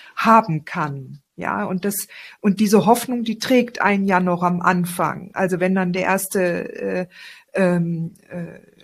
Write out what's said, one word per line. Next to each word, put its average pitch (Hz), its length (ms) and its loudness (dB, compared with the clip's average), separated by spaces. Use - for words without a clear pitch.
haben 220 480 2
kann. 143 560 -8
Ja, - 300 -4
und 185 180 -4
das, 196 240 -4
und 196 180 2
diese 208 260 4
Hoffnung, 240 380 2
die 220 160 -4
trägt 240 420 2
einen 196 260 2
ja 190 120 4
noch 180 240 0
am 175 180 0
Anfang. 175 720 -2
Also 185 260 -2
wenn 185 160 2
dann 185 160 0
der 185 100 -2
erste, 185 720 -2
äh, 190 340 -4
ähm, 170 600 0
äh, 170 300 -12